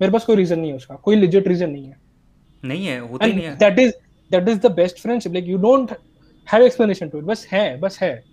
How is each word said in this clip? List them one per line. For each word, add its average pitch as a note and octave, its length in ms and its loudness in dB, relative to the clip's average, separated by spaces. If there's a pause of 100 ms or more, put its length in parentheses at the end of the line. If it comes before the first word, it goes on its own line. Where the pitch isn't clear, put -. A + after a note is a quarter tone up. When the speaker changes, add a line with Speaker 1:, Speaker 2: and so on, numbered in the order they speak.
Speaker 1:
मेरे F#3+ 120 2
पास A3 120 0
कोई A3 100 2
रीजन F3 240 0
नहीं D#3+ 120 -6
है C3+ 60 -10
उसका, C3+ 180 -18
कोई G#3 200 0
लेजिट G3 320 4
रीजन F3+ 220 0
नहीं C#3 160 -12
है। C3+ 120 -20 (680)
Speaker 2:
नहीं D#3+ 220 -8
है, B2+ 120 -6
होता B2 260 -6
ही A3+ 60 2
Speaker 1:
And F#3 100 -2
Speaker 2:
नहीं D#3+ 100 -8
है। C3+ 80 -14
Speaker 1:
that G3+ 200 4
is, B3 120 4 (420)
that F3+ 160 2
is A3 160 2
the G3 140 2
best F3+ 260 0
friendship, G#3+ 300 -4
like, F3+ 200 -6
you F#3 100 -2
don't B3+ 260 2 (640)
have A#3 160 6
explanation G#3 400 -2
to D3 60 -12
it, D3+ 80 -10
बस G#3+ 280 -6
है, F#3+ 280 -2
बस F#3+ 220 -6
है। C3+ 320 -4